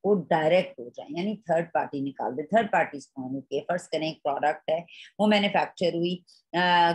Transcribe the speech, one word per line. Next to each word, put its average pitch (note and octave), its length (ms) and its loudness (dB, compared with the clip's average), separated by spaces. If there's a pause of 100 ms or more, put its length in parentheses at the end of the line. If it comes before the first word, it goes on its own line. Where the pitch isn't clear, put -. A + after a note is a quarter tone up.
को G3+ 120 2
direct E3 640 2
हो A#2+ 100 -14
जाए, B2 220 -16
यानी F#3+ 240 -4
third E3+ 300 -2
party C#3+ 360 -4
निकाल C3+ 300 -6
दे, C3+ 120 -6
Third G#3 240 2
parties D#3 380 -2
कौन B2+ 280 -10
होती C3+ 220 -6
है। C#3+ 60 -2
फर्ज F3 260 -6
करें, D#3 220 -4
एक D#3 140 -8
product D3 460 -2
है, E3 160 -2 (340)
वो G#3 80 2
manufacture F#3+ 680 2
हुई, F3 280 -2 (320)
अ, F3 400 4